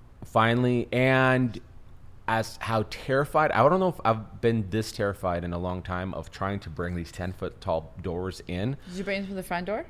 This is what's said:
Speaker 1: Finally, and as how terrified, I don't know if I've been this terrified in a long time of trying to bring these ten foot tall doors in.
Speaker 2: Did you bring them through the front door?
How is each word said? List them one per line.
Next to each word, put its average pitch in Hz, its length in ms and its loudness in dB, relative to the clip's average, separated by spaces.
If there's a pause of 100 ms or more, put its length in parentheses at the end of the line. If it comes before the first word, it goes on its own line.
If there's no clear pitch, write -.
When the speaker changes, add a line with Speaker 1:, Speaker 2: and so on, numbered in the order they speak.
(240)
Speaker 1:
Finally, 120 680 4
and 131 640 4 (680)
as 113 360 0
how 113 260 0
terrified, 147 640 2
I 120 160 8
don't 185 120 6
know 185 80 4
if - 160 -2
I've 110 360 0
been 117 300 4
this 107 220 0
terrified 95 520 0
in 87 80 -4
a 85 60 -2
long 90 240 -4
time 92 320 -4
of 82 160 -8
trying 98 300 -4
to 87 100 -10
bring 87 240 -4
these 85 180 -6
ten 90 200 -6
foot - 280 -8
tall 80 320 -2 (100)
doors 90 460 -4
in. 104 280 -2 (120)
Speaker 2:
Did 180 100 -12
you 196 60 -6
bring 196 140 -2
them 196 80 -6
through 196 100 -8
the 185 60 -6
front 180 240 -6
door? 233 220 -4